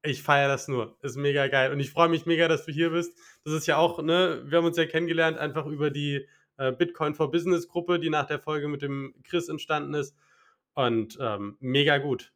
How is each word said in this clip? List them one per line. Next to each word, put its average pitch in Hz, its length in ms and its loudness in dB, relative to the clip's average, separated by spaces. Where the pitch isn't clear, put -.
Ich 147 200 -4
feier 143 260 4
das 135 200 -2
nur, 120 320 -4
ist 127 160 -8
mega 143 300 0
geil 135 260 2
und 143 80 -4
ich 139 100 -4
freue 165 180 4
mich 165 180 0
mega, 165 220 4
dass 156 180 0
du 160 60 -10
hier 165 180 0
bist. 170 260 -4
Das 156 100 -4
ist 156 120 -2
ja 151 100 4
auch, 165 260 2
ne, 165 440 2
wir 156 120 2
haben 170 60 4
uns 170 120 2
ja 160 100 2
kennengelernt 165 520 0
einfach 143 280 -4
über 147 240 -2
die, 143 360 -4
äh, 131 140 0
Bitcoin 151 420 -2
for 147 160 0
Business 170 380 0
Gruppe, 175 300 -2
die 160 120 -2
nach 151 160 0
der 147 140 -4
Folge 151 280 -4
mit 143 140 -6
dem 139 320 -6
Chris 170 240 -4
entstanden 151 460 -4
ist 147 220 -4
und, 117 460 0
ähm, 104 400 -6
mega 143 380 4
gut. 135 380 -4